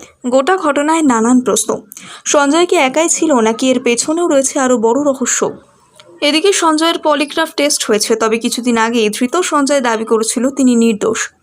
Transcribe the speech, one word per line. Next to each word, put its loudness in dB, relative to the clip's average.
গোটা 2
ঘটনায় 0
নানান 2
প্রশ্ন। -2
সঞ্জয় 2
কি 0
একাই 2
ছিল, 0
নাকি 2
এর -2
পেছনেও 0
রয়েছে 0
আরও 2
বড় 0
রহস্য? -2
এদিকে 2
সঞ্জয়ের 0
পলিগ্রাফ -2
টেস্ট -2
হয়েছে, 0
তবে 0
কিছুদিন -2
আগেই 0
ধৃত -2
সঞ্জয় 0
দাবি -2
করেছিল 0
তিনি 2
নির্দোষ। 0